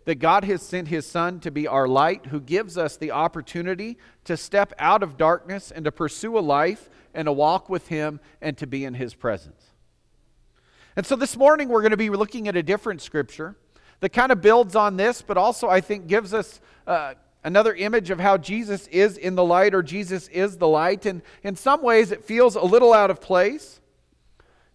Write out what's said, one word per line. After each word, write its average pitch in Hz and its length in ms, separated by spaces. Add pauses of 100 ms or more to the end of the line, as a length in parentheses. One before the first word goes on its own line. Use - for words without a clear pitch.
that 165 120
God 170 280
has 190 160
sent 180 280
his 156 180
Son 175 340
to 160 100
be 147 160
our 135 220
light, 143 380
who 143 160
gives 170 340
us 160 220
the 156 120
opportunity 170 880 (280)
to 170 120
step - 420
out 190 240
of 151 140
darkness 175 540
and 151 160
to 147 60
pursue 214 440
a 214 40
life 156 500 (240)
and 160 120
a 151 60
walk 156 380
with 180 180
him 151 320 (220)
and 147 160
to 147 80
be 135 180
in 131 80
his 123 220
presence. 95 500 (1300)
And 190 120
so 269 100
this 233 220
morning 285 320
we're 226 100
gonna 214 160
be 214 140
looking 208 380
at 185 80
a 170 60
different 170 380
scripture 156 560 (440)
that 190 100
kind 254 200
of 196 120
builds 208 340
on 208 220
this, 226 240
but 196 160
also 220 320
I 185 100
think 196 260
gives 196 280
us, - 260 (260)
uh, 151 280 (300)
another 208 280
image 196 380
of 175 100
how 196 160
Jesus 202 520
is 196 280
in 185 200
the 180 80
light, 185 280
or 190 100
Jesus 180 460
is 185 300
the 170 100
light. 165 380
And 185 160 (200)
in 196 140
some 285 260
ways 226 300
it - 140
feels 233 300
a 170 60
little 233 300
out 208 180
of 170 120
place 196 580 (960)